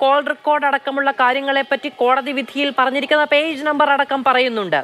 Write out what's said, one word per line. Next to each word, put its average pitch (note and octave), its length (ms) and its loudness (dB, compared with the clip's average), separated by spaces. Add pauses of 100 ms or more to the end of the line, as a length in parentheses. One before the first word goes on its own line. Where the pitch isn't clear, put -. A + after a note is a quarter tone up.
കോൾ C4+ 160 4 (120)
റെക്കോർഡ് D4 380 -2
അടക്കമുള്ള C#4 500 -2
കാര്യങ്ങളെപ്പറ്റി C4+ 720 0 (120)
കോടതി C4 380 2
വിധിയിൽ C#4 300 -4 (100)
പറഞ്ഞിരിക്കുന്ന C#4 540 0
പേജ് D4 340 -2
നമ്പർ D4 280 2
അടക്കം C#4 340 -2
പറയുന്നുണ്ട്. A3+ 560 0